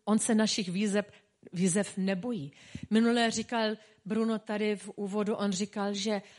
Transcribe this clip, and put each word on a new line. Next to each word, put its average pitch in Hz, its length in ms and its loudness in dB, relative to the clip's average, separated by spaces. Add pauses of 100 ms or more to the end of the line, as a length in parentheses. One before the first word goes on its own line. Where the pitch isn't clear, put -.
on 214 140 4
se 226 160 2
našich 214 340 2
výzev, 202 440 0 (400)
výzev 185 440 0
nebojí. 190 560 -2 (380)
Minulé 233 400 4
říkal 220 460 -2 (280)
Bruno 220 340 0
tady 214 380 -2
v 202 200 -12
úvodu, 202 400 -2
on 202 160 0
říkal, 202 420 -2
že 202 280 -2 (160)